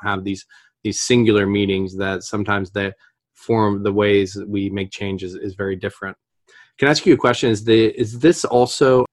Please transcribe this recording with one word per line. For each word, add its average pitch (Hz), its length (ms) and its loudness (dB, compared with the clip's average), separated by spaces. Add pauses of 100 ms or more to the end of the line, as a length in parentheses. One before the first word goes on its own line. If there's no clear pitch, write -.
have 98 220 -6
these, 98 200 -8 (380)
these 104 180 -6
singular 110 460 4
meanings, 98 500 -2
that 95 280 -4
sometimes 101 480 -4
the 98 200 -4 (420)
form, 104 500 0
the 104 80 0
ways 101 400 2
that 101 160 -12
we 98 200 -4
make 98 220 -6
changes 92 460 -10
is 98 180 -10
very 98 220 -6
different. 95 400 -10 (600)
Can 135 120 2
I - 20 6
ask 151 160 0
you 165 80 8
a - 20 6
question? 123 340 2
Is 107 140 -2
the, 113 340 4
is 117 200 -4
this 160 260 2
also, 127 680 2